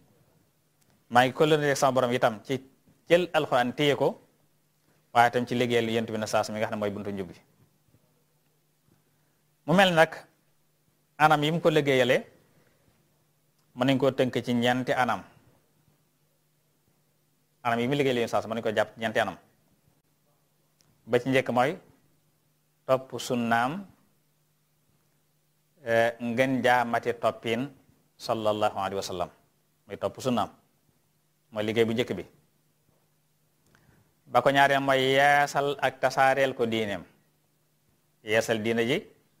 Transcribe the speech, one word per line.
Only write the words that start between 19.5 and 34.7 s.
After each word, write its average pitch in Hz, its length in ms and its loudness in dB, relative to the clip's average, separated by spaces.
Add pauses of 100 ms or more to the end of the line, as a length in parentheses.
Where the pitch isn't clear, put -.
Ba 120 140 2
ci 135 80 -8
njëkk 131 240 0
mooy 135 260 0 (1080)
topp 131 320 -2
sunnaam, 120 680 -2 (2000)
eh, 117 260 2 (100)
ngën 123 420 -2
jaa 123 220 4
mati 117 300 -4
toppin 117 560 -4 (480)
sallallahu 107 600 -2
alayhi 98 160 -4
wa 95 80 -4
sallam. 90 280 -8 (560)
Muy 101 120 -14
topp 101 220 -8
sunnaam. 113 300 -2 (1000)
Mooy 107 140 -6
liggéey 110 200 2
bu 110 80 -2
njëkk 117 220 -2
bi. 87 100 -10 (2000)
Ba 123 160 2
ko 139 80 4
ñaareel 139 300 4